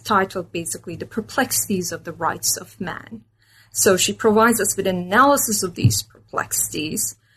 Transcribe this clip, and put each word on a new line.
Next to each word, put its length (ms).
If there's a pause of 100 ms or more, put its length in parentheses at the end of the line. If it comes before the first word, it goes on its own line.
titled 480
basically 440
The 100
Perplexities 840
of 120
the 100
Rights 440
of 220
Man. 440 (480)
So 260
she 160
provides 480
us 160
with 100
an 100
analysis 640
of 120
these 260
perplexities. 1120 (220)